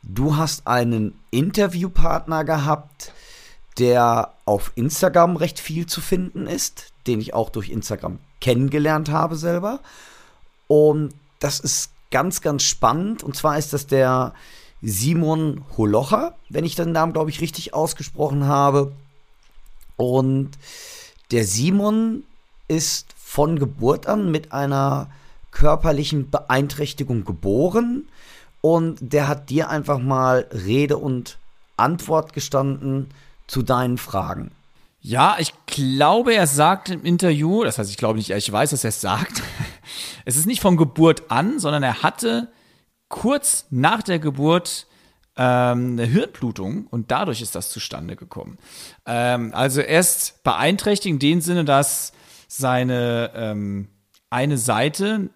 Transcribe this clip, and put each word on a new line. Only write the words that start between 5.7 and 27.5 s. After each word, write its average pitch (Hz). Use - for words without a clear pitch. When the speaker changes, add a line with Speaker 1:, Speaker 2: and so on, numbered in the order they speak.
Speaker 1:
zu -
finden -
ist, -
den 117
ich -
auch 110
durch 101
Instagram 104
kennengelernt 147
habe 160
selber. 175
Und 151
das 143
ist -
ganz, 160
ganz 147
spannend. 175
Und 139
zwar 151
ist 147
das 143
der 127
Simon 151
Holocha, 139
wenn -
ich 165
den 170
Namen, 160
glaub 156
ich, -
richtig -
ausgesprochen 143
habe. 139
Und 135
der 117
Simon 202
ist -
von 151
Geburt 127
an 202
mit 156
einer 139
körperlichen 147
Beeinträchtigung 139
geboren. 180